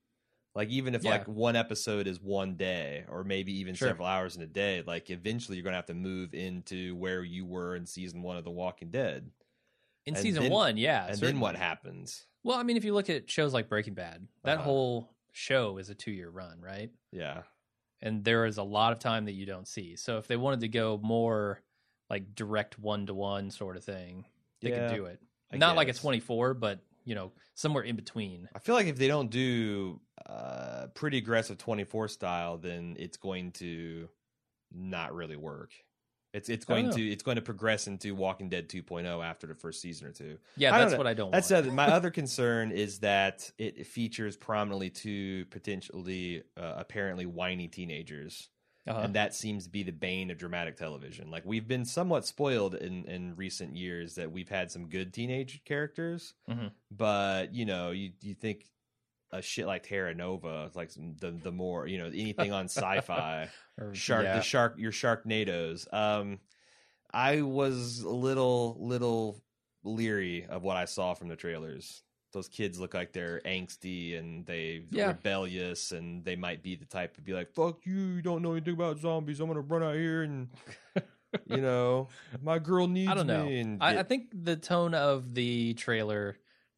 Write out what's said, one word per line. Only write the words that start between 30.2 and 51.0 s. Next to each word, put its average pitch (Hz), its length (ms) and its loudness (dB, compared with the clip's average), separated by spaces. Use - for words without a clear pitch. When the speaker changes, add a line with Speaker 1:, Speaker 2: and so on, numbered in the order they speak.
Speaker 1:
uh, 62 720 -8
pretty 143 240 2
aggressive 110 400 2
twenty-four 110 500 -2
style, 87 480 -2
then 85 420 -6
it's 85 200 -10
going 92 340 -6
to 82 560 -8
not 87 440 -6
really 80 220 -6
work. 76 360 -10
It's, 104 160 -8
it's 113 200 -4
Speaker 2:
I - 40 0
don't 120 120 4
Speaker 1:
going 247 60 2
Speaker 2:
know. 160 60 2
Speaker 1:
to, 107 160 2
it's 101 100 -6
going 127 140 2
to 113 60 0
progress 110 440 0
into 98 280 -4
Walking 95 340 -2
Dead 87 220 -4
two 92 120 -8
point 87 240 -6
oh 85 140 -2
after 82 260 -6
the 78 80 -10
first 80 280 -10
season 78 240 -10
or 73 60 -12
two. 76 260 -12
Speaker 2:
Yeah, 139 140 6
Speaker 1:
I 220 80 10
don't - 20 12
Speaker 2:
that's 208 120 8
Speaker 1:
know. 123 60 4
Speaker 2:
what 131 80 2
I 113 80 2
don't 101 160 0
Speaker 1:
That's 185 200 4
Speaker 2:
want. 170 140 8
Speaker 1:
the 131 40 2
other, 127 80 0
my 143 120 6
other 175 220 6
concern 120 640 2
is 101 280 0
that 98 580 4
it 104 280 -6
features 113 520 -4
prominently 101 500 0
two 95 600 -4
potentially, 92 920 -6
uh, 85 200 -6
apparently 95 500 -4
whiny 90 420 -2
teenagers. 78 800 -10
Speaker 2:
Uh-huh. 113 160 -2
Speaker 1:
And 107 140 0
that 104 180 2
seems 104 320 -4
to 87 60 -16
be 101 140 -4
the 90 80 -4
bane 92 400 -2
of 82 60 -10
dramatic 87 380 -4
television. 76 540 -10